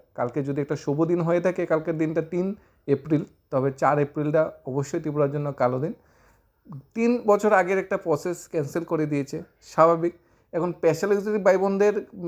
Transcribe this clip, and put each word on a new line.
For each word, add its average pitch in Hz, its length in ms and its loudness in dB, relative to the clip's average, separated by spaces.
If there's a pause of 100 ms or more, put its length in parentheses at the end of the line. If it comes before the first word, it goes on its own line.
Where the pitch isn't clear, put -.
(160)
কালকে 123 280 -4
যদি 143 180 -4
একটা 143 140 -4
শুভ 143 220 -4 (140)
দিন 175 100 2
হয়ে 170 200 0
থাকে, 180 240 -2
কালকের 160 320 -2
দিনটা 160 240 -2
তিন 175 240 -4 (420)
এপ্রিল, 139 360 0 (280)
তবে 135 180 0 (120)
চার 147 180 4
এপ্রিলটা 147 440 0 (220)
অবশ্যই 139 340 -4
ত্রিপুরার 147 320 -2
জন্য 147 220 -4
কালো 127 260 0
দিন। 165 140 -4 (1000)
তিন 233 160 2 (140)
বছর 208 280 4
আগের 190 240 2
একটা 190 200 -4
প্রসেস 175 400 -2 (140)
ক্যান্সেল 160 320 -4
করে 156 220 -2
দিয়েছে, 147 320 -4 (240)
স্বাভাবিক। 165 520 2 (400)
এখন 175 240 -2
স্পেশাল 165 340 2
এক্সিকিউটিভ 202 360 0
ভাই 190 100 6
বোনদের 196 360 2 (340)